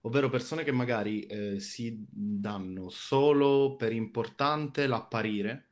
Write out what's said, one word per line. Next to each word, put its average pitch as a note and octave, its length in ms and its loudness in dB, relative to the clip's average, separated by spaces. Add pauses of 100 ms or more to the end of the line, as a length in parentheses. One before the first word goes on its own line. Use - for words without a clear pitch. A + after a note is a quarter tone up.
ovvero C3 280 2
persone D#3 340 -2
che C#3+ 80 0
magari, G#2+ 560 0
eh, G#2 320 -6
si A2+ 500 -8
danno G2+ 800 -6
solo C#3 840 4
per A2+ 180 0
importante C#3 960 -2
l'apparire A2 840 -2